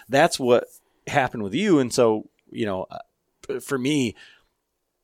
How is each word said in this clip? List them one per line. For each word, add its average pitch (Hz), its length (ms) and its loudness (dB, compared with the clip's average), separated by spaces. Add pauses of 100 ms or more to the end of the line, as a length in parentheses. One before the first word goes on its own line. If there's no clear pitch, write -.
that's 151 320 2
what 120 240 4 (420)
happened 131 380 -2
with 98 100 -6
you. 185 240 2
And 127 160 -2
so, 113 340 2 (220)
you 117 160 -6
know, 95 240 -6
uh, - 720 -14
for 139 180 -6
me, 127 360 -2 (880)